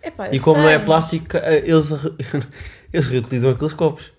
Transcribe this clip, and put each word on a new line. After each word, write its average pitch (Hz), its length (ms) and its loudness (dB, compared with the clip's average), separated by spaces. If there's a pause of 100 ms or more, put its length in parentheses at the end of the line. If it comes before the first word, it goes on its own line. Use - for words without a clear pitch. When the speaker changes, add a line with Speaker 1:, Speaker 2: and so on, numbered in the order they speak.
Speaker 1:
Epá, 214 260 -12
Speaker 2:
E 143 80 -2
Speaker 1:
eu 131 60 -2
Speaker 2:
como 160 140 6
não 151 80 4
Speaker 1:
sei, 156 100 8
Speaker 2:
é 151 40 2
Speaker 1:
mas 151 80 -4
Speaker 2:
plástico, 160 500 0
eh, 156 300 0
eles 156 240 2
re-, 151 280 -6
<laughs> - 760 -10
eles 139 160 -2
reutilizam 123 440 -2
aqueles 147 200 -4
copos. - 460 -4